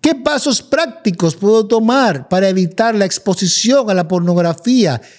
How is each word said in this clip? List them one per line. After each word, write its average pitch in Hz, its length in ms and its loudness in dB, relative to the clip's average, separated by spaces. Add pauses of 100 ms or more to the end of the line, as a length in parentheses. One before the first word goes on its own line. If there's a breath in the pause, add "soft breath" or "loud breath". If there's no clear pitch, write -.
¿Qué 320 140 0
pasos 269 480 -2
prácticos 214 720 -2
puedo 214 300 2
tomar 226 600 0
para 190 200 2
evitar 190 460 0
la 202 100 0
exposición 208 840 -2
a 190 40 0
la 175 140 -2
pornografía 175 920 0 (160 loud breath)